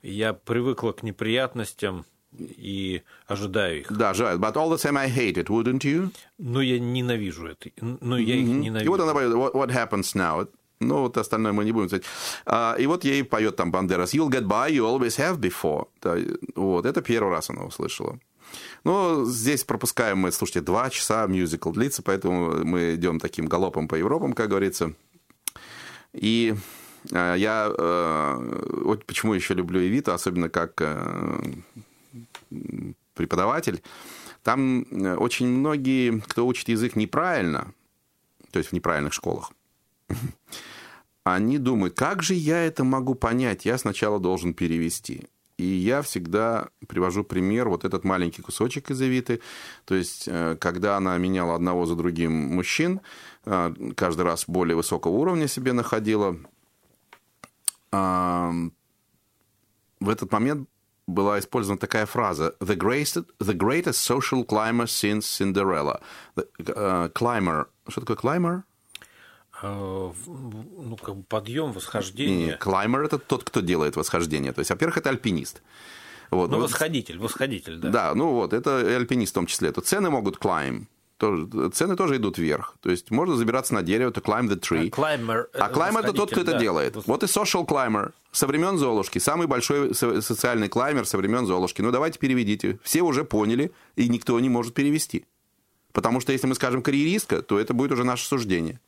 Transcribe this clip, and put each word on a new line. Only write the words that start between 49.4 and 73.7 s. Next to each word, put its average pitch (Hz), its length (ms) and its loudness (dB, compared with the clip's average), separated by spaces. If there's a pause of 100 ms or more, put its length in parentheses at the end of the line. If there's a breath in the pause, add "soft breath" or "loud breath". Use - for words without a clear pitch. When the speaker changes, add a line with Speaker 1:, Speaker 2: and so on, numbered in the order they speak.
Speaker 2:
То 95 100 0
есть, - 320 -4
э, 82 320 -2
когда 92 360 0
она 92 220 2
меняла 90 380 0
одного 90 280 2
за 82 120 0
другим 82 360 0
мужчин, 90 680 0 (440 loud breath)
э, 87 300 0 (220)
каждый 87 260 0
раз 85 240 0
более 85 300 2
высокого 82 400 0
уровня 160 320 2
себе 127 240 -2
находила, 107 640 0 (1500)
а, 90 600 2 (1500)
в 98 80 0
этот 104 220 0
момент 131 380 0 (400)
была 101 320 2
использована 101 400 -2
такая 127 260 0
фраза: 87 540 0
«The 98 160 0
greatest, 135 480 0 (160)
the 101 160 0
greatest 139 380 2
social 127 520 0
climber 113 400 2
since 107 360 0
Cinderella». 92 800 0 (360 loud breath)
The, - 100 -4 (120)
э, 90 560 0
«Climber». 95 520 0 (220)
Что - 140 -8
такое 107 140 -4
climber? 175 460 0 (1000 loud breath)
Speaker 1:
Э, 101 40 -8
в-, 95 480 -6 (120)
в-, 135 640 -14
ну, 113 80 -10
как 101 200 -10
бы 98 80 -14
подъем, 117 480 -4
восхождение. 98 640 -2
Speaker 2:
Не, 85 80 2
не, 80 140 -2
climber — 107 480 2
это 151 120 0
тот, - 240 0
кто - 180 0
делает 80 360 2